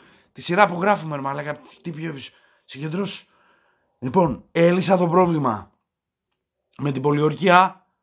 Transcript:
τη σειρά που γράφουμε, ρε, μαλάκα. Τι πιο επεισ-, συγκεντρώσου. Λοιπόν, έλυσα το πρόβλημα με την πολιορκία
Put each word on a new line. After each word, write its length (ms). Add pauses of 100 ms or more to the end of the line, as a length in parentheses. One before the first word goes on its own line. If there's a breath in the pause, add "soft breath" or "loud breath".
(320 soft breath)
τη 100
σειρά 260
που 140
γράφουμε, 340
ρε, 60
μαλάκα. 360 (240)
Τι 100
πιο 180
επεισ-, 240 (300 soft breath)
συγκεντρώσου. 640 (720)
Λοιπόν, 520
έλυσα 460
το 100
πρόβλημα 640 (1080)
με 140
την 100
πολιορκία 840 (160)